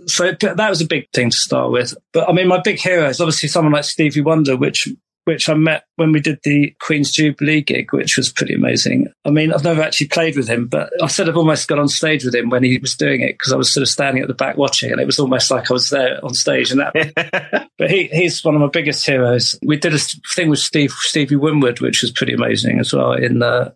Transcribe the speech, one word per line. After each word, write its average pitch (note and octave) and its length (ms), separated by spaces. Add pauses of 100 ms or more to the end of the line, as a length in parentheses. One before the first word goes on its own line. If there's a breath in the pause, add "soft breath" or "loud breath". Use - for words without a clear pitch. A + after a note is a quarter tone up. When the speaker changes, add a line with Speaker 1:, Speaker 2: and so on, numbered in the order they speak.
Speaker 1:
So F3 180
it, F3+ 160
that G#3 300
was E3 100
a E3 60
big D#3 260
thing A#2+ 180
to - 60
start B2 360
with. B2 220 (180)
But, D#3+ 160
I B2 40
mean, F3+ 140
my F3+ 140
big F#3+ 180
hero E3+ 300
is C3 120
obviously D#3+ 280
someone D#3 240
like D3 120
Stevie D3+ 360
Wonder, D3 360
which, - 320 (360)
which D#3 240
I D#3 60
met D#3 300 (120)
when D#3+ 140
we D#3 80
did D3 240
the D3 380
Queen's D3 320
Jubilee D3+ 480
gig, - 320
which - 240
was - 160
pretty - 220
amazing. - 520 (180)
I D3 60
mean, D#3 220
I've D3 100
never D#3+ 180
actually D3+ 280
played D#3 280
with A#2+ 120
him, A#2+ 180
but - 240 (100)
I D#3+ 60
sort E3+ 220
of D#3+ 80
almost D#3 320
got D3 100
on D3 80
stage D#3 380
with A#2+ 100
him A#2+ 160
when B2+ 140
he B2+ 140
was - 180
doing C#3 240
it, - 180
'cause C3 140
I B2+ 40
was C3 160
sort C#3+ 100
of B2 60
standing C3+ 320
at - 60
the C3 80
back C3+ 220
watching, C3+ 340
and B2 100
it C3+ 60
was C3+ 140
almost B2+ 300
like B2 200
I B2+ 40
was - 160
there C3+ 340
on A#2+ 100
stage. B2+ 380
And C3+ 80
that, D#3 920
Speaker 2:
<laughs> - 60
Speaker 1:
but E3 100
he, F#3 200
he's E3 340
one D3+ 140
of D3+ 40
my D3 60
biggest D3 400
heroes. B2 560
We D3+ 140
did D#3+ 160
a D3+ 40
s-, - 220 (160)
thing E3 160
with C#3 80
Steve, - 320
Stevie C#3+ 460
Winwood, C#3+ 440
which - 220
was - 80
pretty - 220
amazing A#2 480
as A#2+ 120
well. B2+ 200
In, B2 320
uh, B2 300